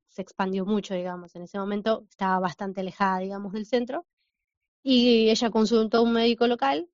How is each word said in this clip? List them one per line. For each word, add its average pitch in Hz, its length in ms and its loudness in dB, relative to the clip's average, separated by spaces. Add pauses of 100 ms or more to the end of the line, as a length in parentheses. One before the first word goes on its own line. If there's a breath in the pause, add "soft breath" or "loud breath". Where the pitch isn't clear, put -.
se - 140 -12
expandió 190 420 -4
mucho, 202 300 -2
digamos, 180 420 -8
en 175 60 -14
ese 175 160 -12
momento 208 500 -2
estaba 190 300 -2
bastante 190 420 -4
alejada, 190 380 -2
digamos, 196 340 -8
del 214 140 -8
centro, 254 400 -4 (760)
y 240 460 4
ella 226 220 2
consultó 220 480 2
a 233 40 4
un 233 100 2
médico 233 340 2
local 277 480 -2